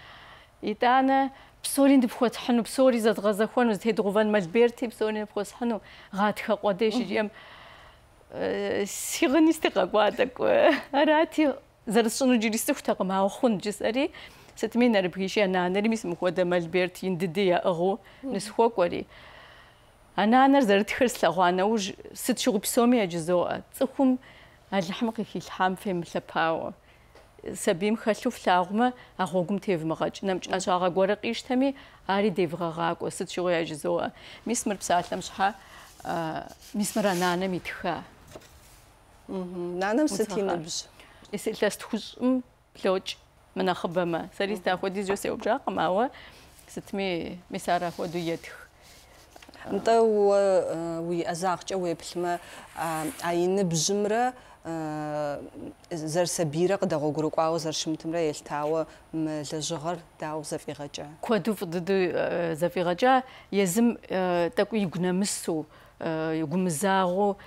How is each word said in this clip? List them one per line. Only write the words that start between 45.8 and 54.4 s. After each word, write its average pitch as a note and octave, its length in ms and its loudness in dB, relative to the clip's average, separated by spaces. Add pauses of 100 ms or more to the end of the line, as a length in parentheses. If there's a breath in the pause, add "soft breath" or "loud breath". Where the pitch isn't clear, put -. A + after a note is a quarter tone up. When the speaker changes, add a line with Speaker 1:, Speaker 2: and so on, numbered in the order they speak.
Speaker 1:
сытми F#3 720 -6 (100)
мис F#3+ 180 -8
ар F3 160 0
апхуэду F3 340 -6
етх. E3 360 -6 (1200 loud breath)
Speaker 2:
НтӀэ A3+ 300 2
уэ, G#3 360 4
э, E3+ 720 2
уи E3+ 160 -2
ӀэзагъкӀэ F3 520 -4
уеплъмэ, F3 640 -4 (360 loud breath)
а, D#3+ 300 -4 (160)
а E3+ 120 -2
и F3 140 2
ныбжьымрэ, G3+ 840 0 (320 loud breath)